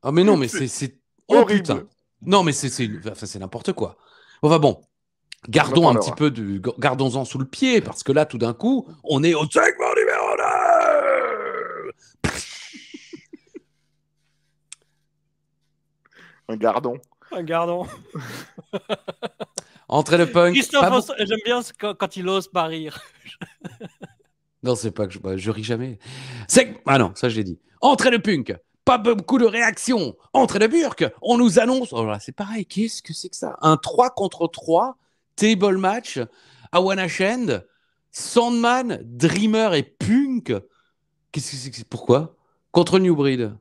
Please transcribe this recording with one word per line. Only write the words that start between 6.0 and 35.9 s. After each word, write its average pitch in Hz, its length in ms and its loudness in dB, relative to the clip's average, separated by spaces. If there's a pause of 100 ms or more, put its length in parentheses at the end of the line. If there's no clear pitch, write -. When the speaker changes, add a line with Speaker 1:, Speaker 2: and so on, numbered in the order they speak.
Speaker 1:
petit - 20 -20
peu 147 140 2
de, 98 300 -6 (180)
gardons-en 131 460 0
sous 131 140 -8
le 131 60 -2
pied, 240 360 2
parce - 220 -12
que 135 100 -2
là, 151 120 4
tout 131 120 -10
d'un 117 160 -2
coup, 240 340 -2 (160)
on 135 180 0
est 170 120 4
au 156 160 0
segment - 480 0
numéro - 400 0
deux. - 1500 0 (4000)
Speaker 2:
Un 113 100 -8
gardon. 117 400 -2 (340)
Speaker 3:
Un 190 120 -10
gardon. 170 420 -4 (880)
Speaker 1:
<laughs> - 1120 -12
Entrée 151 300 2
de 170 80 6
Punk, 175 300 4
Speaker 3:
Christophe 277 260 2
Speaker 1:
pas 190 80 6
beau- 254 80 2
Speaker 3:
Os-, 262 220 -2
j'aime 214 260 -2
bien 240 160 -2
ce, - 160 -14
quand, 208 160 -6
quand 190 240 -6
il 180 100 -6
ose 190 200 -2
pas 170 180 -2
rire. 160 340 -10 (640)
<laughs> 117 160 -16 (840)
Speaker 1:
Non, 127 100 2
c'est 113 160 -4
pas 104 160 -6
que 90 80 -12
je, 95 60 -16
bah, 95 180 -6
je 95 140 -4
ris 107 120 -6
jamais. 117 360 -6 (480)
C'est 240 240 4
que, - 160 -18
ah 139 100 4
non, 101 160 4
ça, 123 160 -4
je 110 60 -6
l'ai 107 80 -4
dit. 90 160 -10 (220)
Entrée 262 280 4
de 240 80 2
Punk, 151 380 -2 (280)
pas 247 140 4
beaucoup 226 400 0
de 240 80 4
réaction. 220 720 0 (180)
Entrée 254 240 2
de 208 80 4
Burke, 254 400 0 (160)
on 240 160 2
nous 233 220 6
annonce, 247 340 0
oh 117 100 -2
là, 107 160 -4
c'est - 120 -16
pareil, 208 340 -8
qu'est-ce - 380 -6
que 165 100 -14
c'est - 160 -14
que - 60 -18
ça ? - 260 -10
Un 156 160 4
trois 247 320 2
contre 185 380 -4
trois 190 500 0 (380)
table 202 420 2
match 190 400 -4 (540)